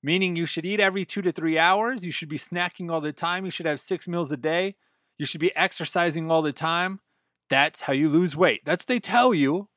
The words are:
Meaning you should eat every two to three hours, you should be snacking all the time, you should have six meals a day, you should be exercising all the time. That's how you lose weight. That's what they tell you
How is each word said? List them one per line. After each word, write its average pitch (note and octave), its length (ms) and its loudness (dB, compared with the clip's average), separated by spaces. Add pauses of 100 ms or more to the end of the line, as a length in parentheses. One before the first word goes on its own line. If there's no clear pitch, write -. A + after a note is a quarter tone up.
Meaning F3 340 0
you E3+ 80 -2
should D#3+ 220 -6
eat G3+ 140 -2
every F#3+ 260 2
two - 160 -6
to F3 100 0
three D#3+ 260 0
hours, G3+ 460 2
you E3+ 80 -6
should - 160 -8
be D3+ 100 -6
snacking F3 520 -6
all E3 100 0
the D3+ 120 -4
time, F3 340 -4
you F3+ 40 -6
should E3 160 -2
have D3+ 140 0
six - 260 -4
meals E3+ 240 -2
a D3 60 -2
day, E3+ 400 0 (400)
you D3 80 -6
should D3 160 -6
be E3+ 160 0
exercising E3 760 0
all D#3+ 120 4
the D3+ 100 0
time. F3 480 -2 (500)
That's C#3+ 300 2
how C#3+ 140 -2
you D3 160 2
lose D#3 260 2
weight. D#3 300 2
That's E3 160 -2
what - 60 -20
they B3 120 2
tell A#3+ 320 4
you D#3 440 2